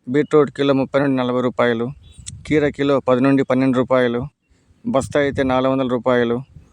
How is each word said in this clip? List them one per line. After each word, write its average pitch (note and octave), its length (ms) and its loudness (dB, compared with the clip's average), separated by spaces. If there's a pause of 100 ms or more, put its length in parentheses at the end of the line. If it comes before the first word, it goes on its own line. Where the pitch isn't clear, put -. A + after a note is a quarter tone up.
బీట్రూట్ D3 420 2
కిలో C#3 220 0
ముప్పై C3+ 260 0
నుండి C#3 160 0
నలభై B2 260 -2
రూపాయలు. A#2+ 500 -2 (560)
కీర D3 200 2
కిలో C#3 320 0
పది B2+ 220 2
నుండి C#3 220 2
పన్నెండు C3 340 0
రూపాయలు. B2+ 500 0 (600)
బస్తా B2 320 0
అయితే C#3 240 0
నాలుగు C3 280 0
వందల C3+ 160 -2
రూపాయలు. A#2+ 540 0 (320)